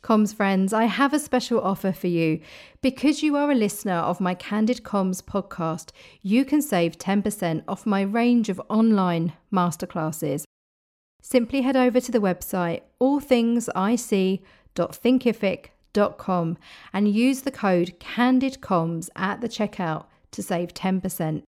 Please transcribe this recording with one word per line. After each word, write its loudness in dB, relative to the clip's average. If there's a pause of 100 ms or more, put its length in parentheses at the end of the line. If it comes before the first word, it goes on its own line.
Comms 2
friends, 0
I 2
have 0
a 2
special 0
offer -2
for -4
you. 0 (420)
Because 0
you 2
are 2
a 4
listener 0
of -2
my 0
Candid -2
Comms -2
podcast, -6 (300)
you 2
can 2
save 0
ten 0
percent -2
off -8
my 0
range 2
of -4
online 2 (200)
masterclasses. -2 (800)
Simply 0
head 2
over 4
to -10
the 4
website -2 (160)
all 2
things 2
I 0
C 0 (320)
dot -2
thinkific 0 (260)
dot 2
com -2 (340)
and 2
use 2
the -4
code 0
candid 0
comms -2
at -4
the -6
checkout -6 (260)
to -10
save -4
ten -2
percent. -4